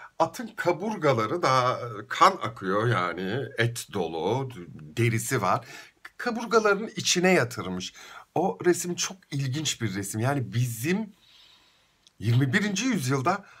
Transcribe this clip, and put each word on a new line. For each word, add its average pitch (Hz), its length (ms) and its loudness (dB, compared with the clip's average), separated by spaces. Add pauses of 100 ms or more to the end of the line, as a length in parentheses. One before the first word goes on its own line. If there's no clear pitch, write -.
(200)
Atın 165 280 -2
kaburgaları, 160 960 0
daha, 127 380 4
e, 110 300 -10
kan 185 320 6
akıyor 107 460 0
yani, 95 580 0 (120)
et 120 360 0
dolu, 95 560 -2 (240)
derisi 110 680 0
var. 101 240 0 (520)
Kaburgalarının 220 760 2
içine 185 360 2
yatırmış. 92 640 0 (420)
O 143 300 0
resim 175 300 2
çok 190 220 -6 (140)
ilginç 139 500 -4
bir 98 140 -2
resim. 101 260 -4
Yani 123 320 -2
bizim 127 600 -2 (1040)
yirmi 117 340 2
birinci 208 320 0
yüzyılda 160 600 0 (140)